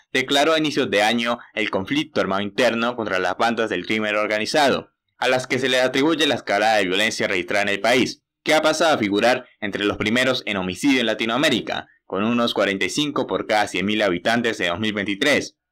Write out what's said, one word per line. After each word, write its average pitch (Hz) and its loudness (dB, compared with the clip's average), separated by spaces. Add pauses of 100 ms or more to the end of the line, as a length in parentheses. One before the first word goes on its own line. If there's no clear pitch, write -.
(100)
declaró 139 0
a 160 2
inicios 143 -2
de 101 4
año 117 0 (140)
el 107 -2
conflicto 123 -2
armado 95 0
interno 117 0
contra 98 -2
las 92 -2
bandas 113 0
del 90 -4
crimen 107 -2
organizado, 107 0 (280)
a 123 0
las 131 0
que 131 -2
se 127 -2
les 127 2
atribuye 143 2
la 127 0
escalada 107 2
de 98 2
violencia 104 0
registrada 101 0
en 101 -2
el 98 -2
país, 113 0 (200)
que 151 0
ha 156 4
pasado 156 2
a 120 0
figurar 113 2 (140)
entre 101 -4
los 101 -2
primeros 123 0
en 104 -2
homicidio 98 0
en 113 0
Latinoamérica, 117 -2 (180)
con 95 -2
unos 117 0
cuarenta 98 0
y 90 -2
cinco 143 -2
por 98 -4
cada 104 2
cien 90 -4
mil 107 0
habitantes 110 0
de 90 -2
dos 87 -2
mil 107 -2
veintitrés. 101 -2 (140)